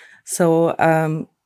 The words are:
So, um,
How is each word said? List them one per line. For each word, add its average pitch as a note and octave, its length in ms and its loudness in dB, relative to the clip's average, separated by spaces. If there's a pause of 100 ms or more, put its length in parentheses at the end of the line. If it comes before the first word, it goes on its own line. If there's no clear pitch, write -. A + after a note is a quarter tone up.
(240)
So, E3 540 0
um, D#3+ 500 0 (180)